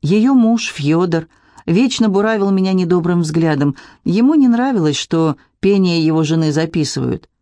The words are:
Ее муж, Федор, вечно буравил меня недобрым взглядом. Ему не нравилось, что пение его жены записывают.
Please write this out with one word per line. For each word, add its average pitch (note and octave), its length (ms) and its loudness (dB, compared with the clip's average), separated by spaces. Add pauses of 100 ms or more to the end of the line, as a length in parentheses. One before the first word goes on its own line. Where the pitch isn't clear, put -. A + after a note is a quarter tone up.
Ее G#3+ 320 2
муж, A3+ 400 2
Федор, E3 540 -2 (360)
вечно A3 460 0
буравил G3+ 400 0
меня F#3+ 240 0
недобрым F3 480 0
взглядом. D#3 520 0 (300)
Ему A#3 300 2
не C#4 140 4
нравилось, A#3 480 0
что D#3+ 400 -2 (240)
пение F#3 440 2
его D#3+ 200 2
жены D#3+ 280 0
записывают. C#3+ 800 -4 (120)